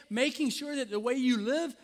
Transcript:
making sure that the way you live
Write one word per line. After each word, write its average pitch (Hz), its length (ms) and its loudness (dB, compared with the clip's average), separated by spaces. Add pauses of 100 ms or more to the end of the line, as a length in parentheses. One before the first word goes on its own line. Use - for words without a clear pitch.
(100)
making 254 400 0
sure 294 240 -6
that 254 160 -2
the 208 80 -2
way 233 160 0
you 254 240 4
live 269 460 0